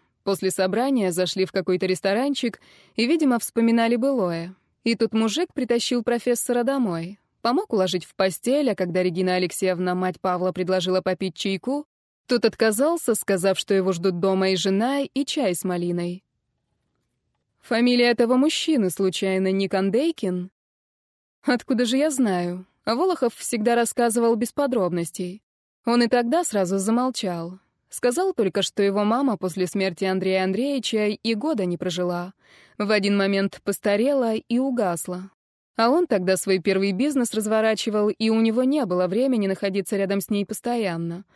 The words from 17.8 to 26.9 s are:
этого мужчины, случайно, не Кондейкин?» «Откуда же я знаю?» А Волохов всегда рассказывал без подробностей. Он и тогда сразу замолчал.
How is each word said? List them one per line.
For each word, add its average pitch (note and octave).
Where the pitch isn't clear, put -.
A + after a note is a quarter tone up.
этого A#3+
мужчины, C#4
случайно, F#3+
не F#3+
Кондейкин?» F#3+
«Откуда B3
же A#3+
я D4+
знаю?» F#3
А A3+
Волохов D#4
всегда A#3
рассказывал A#3
без A3+
подробностей. F#3
Он A#3+
и A#3
тогда B3
сразу G3
замолчал. G3